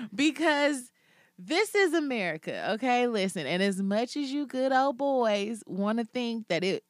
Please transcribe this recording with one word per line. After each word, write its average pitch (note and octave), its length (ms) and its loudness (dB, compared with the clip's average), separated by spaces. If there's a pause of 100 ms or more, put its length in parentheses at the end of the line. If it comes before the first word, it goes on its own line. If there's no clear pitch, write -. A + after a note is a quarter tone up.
(140)
Because C#4+ 800 0 (480)
this D#4+ 340 -2
is G4 200 4
America, F3+ 800 -2
okay? B3 340 2
Listen, F#3+ 400 -2
and F3+ 160 0
as G3 180 0
much G#3 360 0
as C#4+ 140 -2
you C#4+ 140 -2
good C4 280 0
old C4 240 2
boys A3+ 680 0
wanna G#3 380 -2
think A#3 460 -6
that E3+ 160 0
it, F#3 240 0